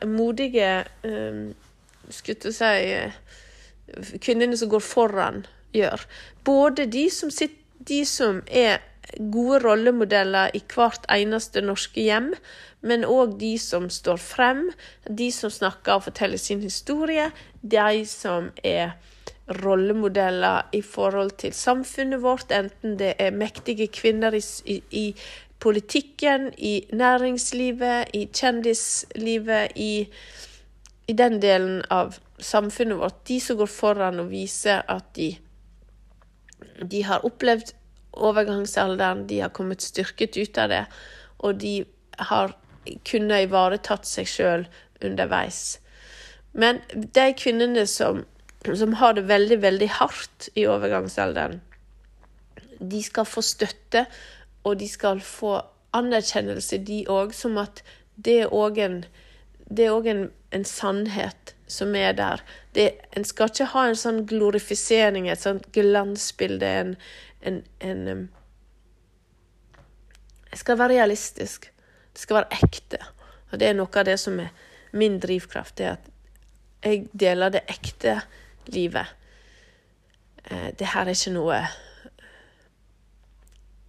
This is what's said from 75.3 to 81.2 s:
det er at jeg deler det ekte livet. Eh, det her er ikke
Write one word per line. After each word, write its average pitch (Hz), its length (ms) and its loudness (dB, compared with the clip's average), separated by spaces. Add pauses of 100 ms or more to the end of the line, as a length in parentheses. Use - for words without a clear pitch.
det 185 100 -4
er 180 100 -6
at - 140 -20 (760)
jeg 208 260 0
deler 185 380 2
det 196 220 0
ekte - 480 -4 (520)
livet. 170 340 -2 (1400)
Eh, 90 340 -10
det 196 140 -6
her 185 140 -2
er 185 80 -2
ikke 185 200 -2